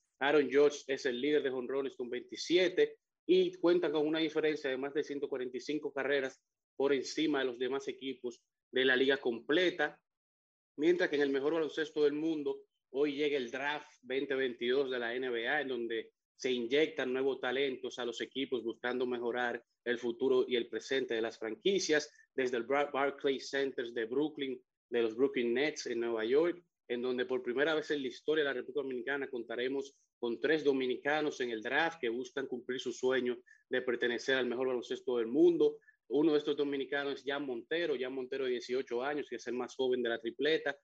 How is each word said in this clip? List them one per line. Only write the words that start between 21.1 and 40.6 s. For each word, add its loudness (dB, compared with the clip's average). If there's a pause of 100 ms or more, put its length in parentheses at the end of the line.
de 0
las -4
franquicias, 0 (240)
desde 0
el -2
Bar-, 0
Barclays -2
Centers -2
de -2
Brooklyn, -2 (300)
de 2
los 0
Brooklyn 2
Nets 0
en -2
Nueva -2
York, 2 (240)
en -4
donde 0
por -2
primera 0
vez -2
en 0
la -4
historia -2
de 0
la -2
República -6
Dominicana -4
contaremos -4 (240)
con -4
tres 2
dominicanos 0
en -2
el -4
draft -2
que 0
buscan -4
cumplir -6
su -4
sueño 0 (320)
de -2
pertenecer 0
al 2
mejor 0
baloncesto -2
del 0
mundo. 6 (320)
Uno 4
de 4
estos 0
dominicanos -2
es -14
Jan -4
Montero, -2
Jan -4
Montero -4
de 0
dieciocho -2
años, -4
que -8
es -10
el -4
más -6
joven 0
de 0
la 0
tripleta, -2